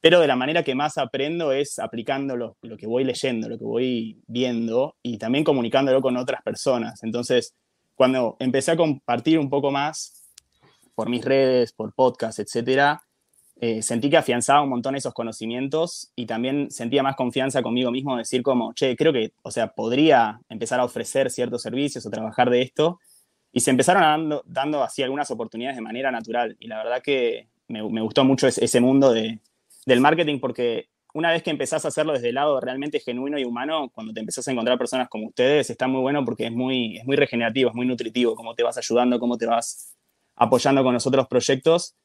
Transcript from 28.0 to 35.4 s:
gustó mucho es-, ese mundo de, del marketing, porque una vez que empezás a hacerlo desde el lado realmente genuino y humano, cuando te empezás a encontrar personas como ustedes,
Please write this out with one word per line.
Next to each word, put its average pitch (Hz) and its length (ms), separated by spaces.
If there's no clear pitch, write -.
gustó 113 240
mucho 135 220
es-, 120 100
ese 120 240
mundo 135 320
de, 113 260
del 127 160
marketing, 147 380
porque 120 500
una 165 180
vez 165 120
que 165 80
empezás 147 340
a 156 40
hacerlo 156 240
desde 120 160
el 123 60
lado 139 240
realmente 139 400
genuino 131 380
y 135 80
humano, 131 480
cuando 110 200
te - 60
empezás 113 280
a 139 40
encontrar 123 260
personas 123 320
como 110 180
ustedes, 135 420